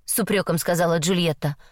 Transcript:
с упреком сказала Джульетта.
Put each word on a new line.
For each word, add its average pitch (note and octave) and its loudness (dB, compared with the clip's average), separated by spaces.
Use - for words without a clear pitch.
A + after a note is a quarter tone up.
с - -6
упреком F#3 0
сказала E3+ 2
Джульетта. D#3+ 0